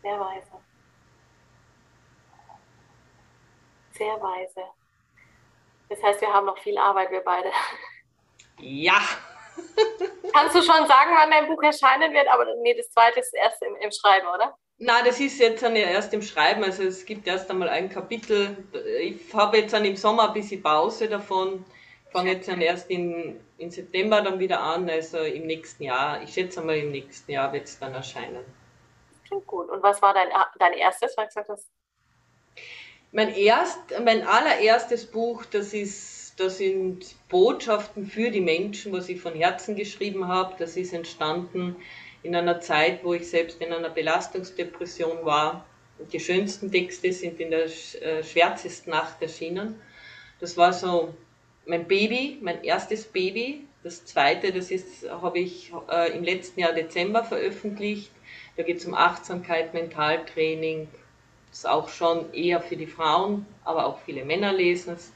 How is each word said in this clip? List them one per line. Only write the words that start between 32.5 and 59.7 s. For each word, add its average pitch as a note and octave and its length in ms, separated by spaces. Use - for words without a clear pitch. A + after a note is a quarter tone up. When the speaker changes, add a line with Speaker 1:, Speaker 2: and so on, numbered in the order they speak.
Speaker 2:
Mein G#3+ 240
erst-, A3 720
mein A3 200
allererstes A#3 840
Buch, A3+ 380
das G#3 280
ist, - 640
das F#3 200
sind F#3+ 560
Botschaften G#3 800
für A3+ 240
die G#3+ 100
Menschen, F#3+ 540
was F3+ 160
ich F3+ 100
von E3 140
Herzen F3+ 420
geschrieben G3+ 520
habe. F#3 320
Das E3+ 180
ist F3+ 160
entstanden F3 840
in F3 140
einer E3+ 260
Zeit, E3+ 420
wo F3 100
ich E3+ 160
selbst E3+ 320
in E3+ 120
einer E3 160
Belastungsdepression E3 1400
war. D#3 400
Die E3 60
schönsten G3 520
Texte F#3 400
sind F3 280
in E3 100
der D#3+ 180
sch-, - 320
äh, D#3 240
schwärzesten - 680
Nacht D#3+ 300
erschienen. F3+ 600
Das E3+ 160
war F3 160
so F3 420
mein E3+ 220
Baby, A3 540
mein F3 220
erstes G3+ 420
Baby. A3+ 600
Das E3+ 220
zweite, E3+ 480
das F3+ 160
ist, - 400
habe E3+ 300
ich, F3+ 340
äh, E3+ 260
im F3 80
letzten F3+ 360
Jahr E3 140
Dezember F#3 500
veröffentlicht. G3+ 880
Da E3 80
geht's E3+ 220
um - 80
Achtsamkeit, F3 800